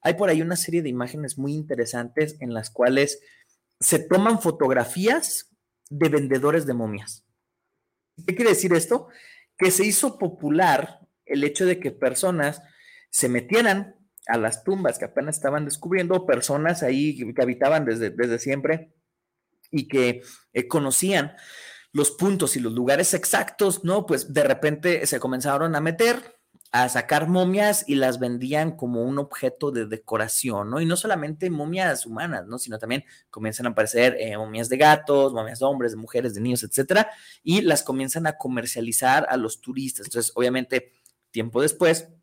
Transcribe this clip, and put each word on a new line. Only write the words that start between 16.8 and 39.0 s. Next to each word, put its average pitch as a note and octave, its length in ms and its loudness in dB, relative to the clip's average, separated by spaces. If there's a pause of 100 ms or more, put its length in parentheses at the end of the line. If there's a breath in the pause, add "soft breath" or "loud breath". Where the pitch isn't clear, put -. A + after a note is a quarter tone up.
ahí C3+ 520 0
que C3 80 0
habitaban C3+ 420 2
desde, A2+ 260 -2
desde A#2 300 -2
siempre C#3+ 540 -4 (760)
y C#3 200 -4
que, B2 320 2 (320 loud breath)
eh, B2 160 -2
conocían D3+ 640 0 (580 loud breath)
los C#3+ 200 2
puntos F#3 440 0
y B2+ 60 -2
los A2+ 100 -2
lugares C3+ 420 2
exactos, - 680 0
¿no? F#3+ 220 0
Pues C#3 280 -2
de D3 100 4
repente D3+ 640 0
se C#3 120 -2
comenzaron C#3 560 -2
a D3 60 0
meter, E3 580 0 (340)
a B2 160 4
sacar D3 380 0
momias F#3 600 2
y D3 60 0
las C3 240 2
vendían B2+ 580 -2
como B2 280 -4
un C3+ 160 -2
objeto C#3+ 500 -4
de A#2 160 -4
decoración, A2 840 -4
¿no? C#3+ 100 -2
Y E3 60 0
no E3+ 100 0
solamente E3+ 540 -4
momias D#3+ 560 -2
humanas, A2+ 400 -8
¿no? A#2 100 -10
Sino A2+ 220 -8
también A#2+ 260 -6 (240 soft breath)
comienzan A2 380 -6
a - 20 0
aparecer, A#2 500 2
eh, A2 180 -6
momias A2 320 -6
de B2+ 80 0
gatos, C#3+ 560 6
momias A2+ 260 -6
de C3 60 2
hombres, C3 260 2
de G#2+ 80 -12
mujeres, A#2+ 340 -4
de G2+ 80 -6
niños, A#2+ 220 0
etcétera, F#3 480 0 (320 loud breath)
y F3 180 4
las D#3 220 2
comienzan C3+ 420 -4
a D#3 120 -2
comercializar B2 920 0